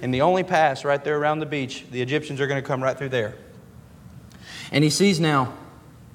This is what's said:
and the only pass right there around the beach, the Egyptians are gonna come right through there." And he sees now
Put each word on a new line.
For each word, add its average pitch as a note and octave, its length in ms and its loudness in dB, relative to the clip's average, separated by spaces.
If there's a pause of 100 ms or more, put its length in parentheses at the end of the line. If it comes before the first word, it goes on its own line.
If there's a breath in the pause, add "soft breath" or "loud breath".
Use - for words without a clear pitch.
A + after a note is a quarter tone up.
and B2+ 100 -2
the B2+ 80 2
only F3+ 220 4
pass D#3 420 2
right C#3+ 180 2
there D3+ 160 0
around D3+ 200 0
the D#3 80 -4
beach, C#3 440 -6
the B2 120 -4
Egyptians D3 360 -2
are C#3 80 0
gonna C#3 140 -2
come C3 220 -4
right C3 140 0
through C3+ 140 -8
there." A#2 240 -2 (1400 loud breath)
And D3 140 2
he D3+ 60 4
sees F#3 280 4
now D3 360 2 (600)